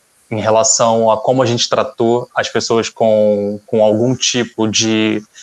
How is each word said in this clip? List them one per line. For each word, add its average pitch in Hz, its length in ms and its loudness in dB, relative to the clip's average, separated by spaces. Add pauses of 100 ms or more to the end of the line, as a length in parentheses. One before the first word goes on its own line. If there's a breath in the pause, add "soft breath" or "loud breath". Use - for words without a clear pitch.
(320)
em 110 80 -6
relação 113 720 2
a 107 100 0
como 131 220 0
a - 20 2
gente 117 220 -2
tratou 117 680 -2
as 113 140 -4
pessoas 113 400 -2
com, 104 800 0
com 110 160 0
algum 110 320 2
tipo 117 500 -4
de, 110 560 -2 (220 loud breath)